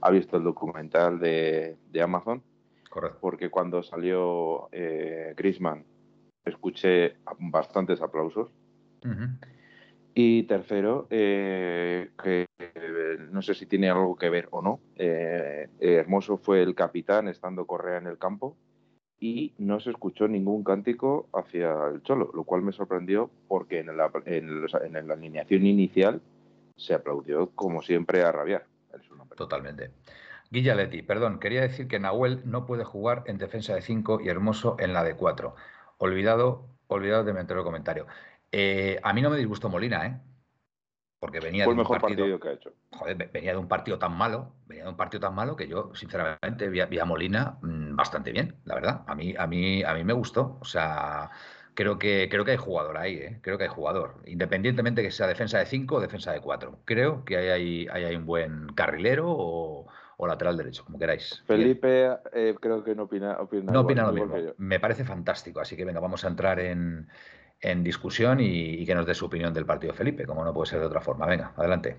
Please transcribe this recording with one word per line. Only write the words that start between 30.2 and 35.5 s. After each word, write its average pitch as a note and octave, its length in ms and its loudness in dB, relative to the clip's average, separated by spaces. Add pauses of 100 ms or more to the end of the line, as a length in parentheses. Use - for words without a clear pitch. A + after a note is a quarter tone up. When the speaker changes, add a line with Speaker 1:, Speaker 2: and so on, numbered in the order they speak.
Speaker 2:
Guilla B2 240 4
Leti, F#2+ 280 0
perdón, G#2 360 0
quería A#2 240 0
decir B2+ 240 -2
que A2+ 140 -2
Nahuel B2 440 0
no B2 220 -4
puede A#2+ 160 -4
jugar A#2 440 -2
en G2+ 120 -6
defensa G#2 380 -4
de F#2 60 -2
cinco A2 380 0
y - 80 -4
Hermoso G#2+ 520 0
en F#2 120 0
la E2+ 120 2
de D#2+ 100 0
cuatro. - 400 0 (440)